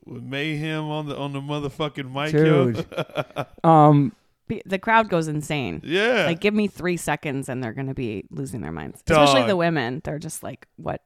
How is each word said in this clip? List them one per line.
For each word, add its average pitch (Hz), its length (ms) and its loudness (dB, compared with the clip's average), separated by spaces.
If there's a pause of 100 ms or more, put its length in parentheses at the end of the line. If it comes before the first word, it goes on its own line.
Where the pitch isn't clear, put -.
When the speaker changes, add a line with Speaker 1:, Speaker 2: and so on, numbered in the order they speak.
Speaker 1:
with 120 180 -14
Mayhem 151 600 -6
on 151 220 -6
the, 143 80 -6
on 139 160 -6
the 139 100 -8
motherfucking 143 720 -6
mic, 147 220 -4
yo. 147 380 6
Speaker 2:
Dude. - 760 -6 (100)
<laughs> - 80 -14
Um, 151 520 8 (320)
Speaker 3:
Be-, - 180 -8
the 190 140 -6
crowd 226 300 2
goes 165 180 0
insane. 147 580 -6
Speaker 1:
Yeah. 202 400 0
Speaker 3:
Like, 165 140 -2
give 208 160 0
me 208 120 2
three 175 300 -4
seconds 143 520 -6
and 127 140 -6
they're 113 100 -8
gonna 135 200 -6
be 113 380 -6
losing 131 300 -10
their 76 100 -8
minds. 78 360 -12
Especially 143 340 6
Speaker 1:
Dog. 117 80 0
Speaker 3:
the 196 80 2
women. 156 460 0
They're 147 160 -8
just 165 220 -12
like, - 260 -14 (100)
"What? - 280 -8